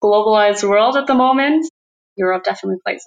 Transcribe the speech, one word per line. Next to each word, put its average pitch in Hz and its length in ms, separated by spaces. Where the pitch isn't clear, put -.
globalized 208 600
world 214 320
at - 120
the 262 80
moment. 269 520
Europe 185 280
definitely 196 420
plays - 220